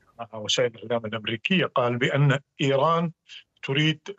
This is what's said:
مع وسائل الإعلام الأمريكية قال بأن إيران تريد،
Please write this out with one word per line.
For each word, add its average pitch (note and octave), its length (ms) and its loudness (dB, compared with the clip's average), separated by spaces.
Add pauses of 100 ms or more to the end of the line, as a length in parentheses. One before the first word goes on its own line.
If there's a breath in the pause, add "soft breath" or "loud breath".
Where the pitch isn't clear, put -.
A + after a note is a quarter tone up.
(180)
مع A#2 160 -10
وسائل A2 400 0
الإعلام A#2 320 -4
الأمريكية A2+ 600 -2
قال B2 300 0
بأن C#3+ 420 2 (220)
إيران D#3+ 500 2 (520 loud breath)
تريد، D3+ 380 0 (180)